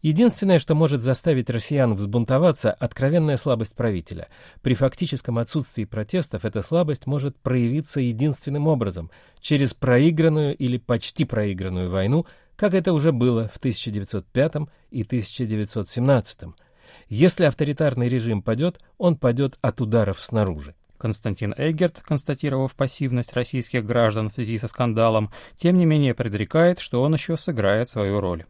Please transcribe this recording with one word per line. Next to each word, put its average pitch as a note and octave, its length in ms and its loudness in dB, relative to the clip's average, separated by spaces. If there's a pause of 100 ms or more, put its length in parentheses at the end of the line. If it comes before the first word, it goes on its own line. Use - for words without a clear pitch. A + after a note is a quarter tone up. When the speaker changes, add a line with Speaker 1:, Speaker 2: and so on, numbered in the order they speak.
Speaker 1:
Единственное, F#3+ 560 4
что D#3 160 0
может D3 260 2
заставить C3 480 0
россиян A#2+ 460 0
взбунтоваться — A#2 760 2
откровенная C#3+ 680 0
слабость A2+ 360 -2
правителя. F#2 540 -4 (320)
При B2+ 140 2
фактическом B2+ 640 -2
отсутствии A#2 480 -4
протестов A2 580 -4
эта A2 160 -2
слабость D3+ 460 -2
может C#3 320 -4
проявиться B2+ 640 -2
единственным C#3 680 -2
образом — F2+ 440 0 (300)
через C#3 320 2
проигранную D3+ 840 2
или B2 220 -2
почти - 480 -2
проигранную F#2+ 640 -2
войну, G2+ 380 0 (280)
как G3 200 0
это F#3 180 2
уже D#3 200 2
было A#2 360 2
в - 100 -16
тысяча A#2 320 -4
девятьсот G2+ 360 -6
пятом D3+ 420 0 (220)
и A2 140 -4
тысяча A#2+ 420 -4
девятьсот G#2+ 420 -4
семнадцатом. B2 680 0 (540)
Если D#3+ 360 4
авторитарный C#3 680 0
режим A#2 320 0
падёт, C3+ 360 -2 (200)
он F3 180 2
падёт C3 460 0
от B2 180 -2
ударов G#2+ 400 0
снаружи. E2+ 540 -2 (220)
Speaker 2:
Константин G#2+ 600 -4
Эггерт, D#3+ 440 0
констатировав C3+ 720 -2
пассивность B2+ 600 -2
российских B2 500 -4
граждан A2 460 0
в - 20 -20
связи A2+ 260 -4
со A2+ 80 -6
скандалом, A2+ 640 0 (260)
тем F3+ 220 4
не F3 80 6
менее D3 260 4
предрекает, C3+ 680 0
что - 220 -2
он D3+ 120 2
ещё D#3+ 220 -4
сыграет A2+ 520 0
свою G#2 300 -2
роль. F2 320 -4